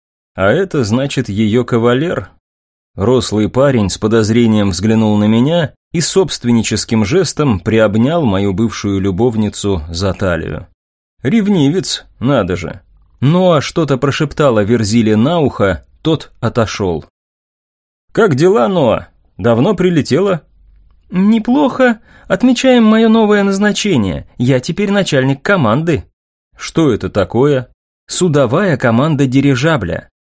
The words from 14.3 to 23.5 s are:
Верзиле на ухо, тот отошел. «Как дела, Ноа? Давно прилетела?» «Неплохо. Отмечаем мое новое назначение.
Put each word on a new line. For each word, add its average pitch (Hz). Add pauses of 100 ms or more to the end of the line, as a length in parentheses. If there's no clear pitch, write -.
Верзиле 110
на 151
ухо, 98 (160)
тот 156
отошел. 101 (1040)
«Как 196
дела, 196
Ноа? 139 (300)
Давно 120
прилетела?» 175 (680)
«Неплохо. 233 (260)
Отмечаем 247
мое 220
новое 214
назначение. 196